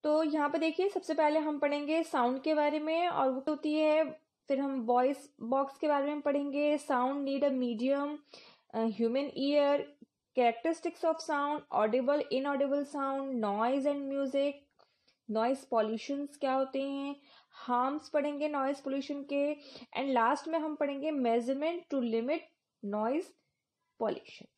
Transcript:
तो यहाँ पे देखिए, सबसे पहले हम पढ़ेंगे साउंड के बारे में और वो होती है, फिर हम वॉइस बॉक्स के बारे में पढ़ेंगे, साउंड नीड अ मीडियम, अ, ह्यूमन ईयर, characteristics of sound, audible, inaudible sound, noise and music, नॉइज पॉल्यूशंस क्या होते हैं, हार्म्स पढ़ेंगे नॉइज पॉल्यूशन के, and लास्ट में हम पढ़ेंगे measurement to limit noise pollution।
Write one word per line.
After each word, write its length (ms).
तो 200
यहाँ 280
पे 80
देखिए, 300
सबसे 260
पहले 240
हम 200
पढ़ेंगे 440
साउंड 400
के 120
बारे 240
में 300
और 220
वो 180
होती 260
है, 300
फिर 120
हम 200
वॉइस 600
बॉक्स 380
के 100
बारे 180
में 140
पढ़ेंगे, 580
साउंड 460
नीड 200
अ 60
मीडियम, 680
अ, 40
ह्यूमन 580
ईयर, 600
characteristics 640
of 120
sound, 300
audible, 460
inaudible 520
sound, 480
noise 480
and 200
music, 400
नॉइज 280
पॉल्यूशंस 760
क्या 160
होते 300
हैं, 340
हार्म्स 580
पढ़ेंगे 400
नॉइज 320
पॉल्यूशन 420
के, 320
and 60
लास्ट 440
में 100
हम 160
पढ़ेंगे 380
measurement 680
to 60
limit 380
noise 300
pollution। 440